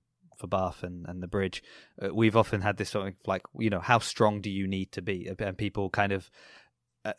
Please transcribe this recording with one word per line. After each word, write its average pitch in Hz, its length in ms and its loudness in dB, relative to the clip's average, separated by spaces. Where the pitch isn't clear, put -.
for 92 100 -12
Bath 92 360 0
and, 87 240 -10
and 90 160 -8
The 87 40 -6
Bridge, 95 360 -2
uh, 98 120 -4
we've 110 220 6
often 107 260 4
had 101 160 2
this 104 120 -4
sort 98 180 -2
of, 95 60 -8
like, 95 180 0
you 110 120 0
know, 95 100 0
how 117 200 4
strong 104 420 2
do 104 80 -6
you 98 180 -2
need 95 260 -2
to 98 80 -6
be? 92 280 -6
And 98 180 -4
people 101 320 -2
kind 101 220 2
of, 95 180 -2
at, 107 140 -4